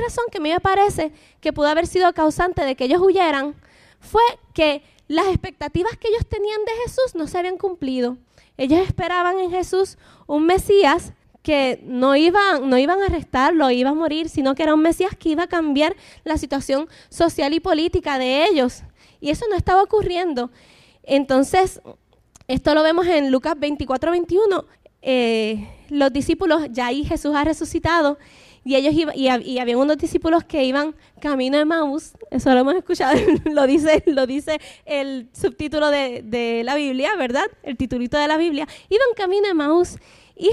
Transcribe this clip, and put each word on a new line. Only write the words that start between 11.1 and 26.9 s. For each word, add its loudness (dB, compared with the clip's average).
que 0
no 0
iban, 2
no 4
iban 2
a 0
arrestarlo, 2
iba 2
a 0
morir, -2
sino 0
que -4
era 2
un 4
Mesías 0
que -4
iba 0
a -6
cambiar 0
la -2
situación -4
social 0
y 0
política -2
de 0
ellos. 0
Y -4
eso -4
no 0
estaba 2
ocurriendo. -2
Entonces, 0
esto 0
lo 4
vemos 2
en 2
Lucas 0
veinticuatro -4
veintiuno. 0
Eh, -2
los 2
discípulos, 0
ya -4
ahí -4